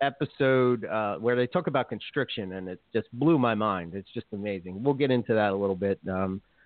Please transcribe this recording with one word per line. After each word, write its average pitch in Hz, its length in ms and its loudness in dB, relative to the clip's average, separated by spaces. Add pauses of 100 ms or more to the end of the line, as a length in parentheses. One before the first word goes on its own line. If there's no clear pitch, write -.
episode, 131 840 2
uh, 104 320 -2
where 117 180 2
they 123 120 2
talk 175 200 -2
about 135 220 0
constriction, 110 640 -6
and 92 160 -8
it 92 100 -10 (140)
just 107 200 -2
blew 143 260 4
my 117 160 4
mind. 95 400 -2
It's 98 160 -10
just - 220 -10
amazing. 98 500 -6
We'll 139 100 2
get 135 160 0
into 120 240 2
that 104 180 4
a 98 40 0
little 98 200 0
bit. 98 320 -2
Um, 95 340 -2 (240)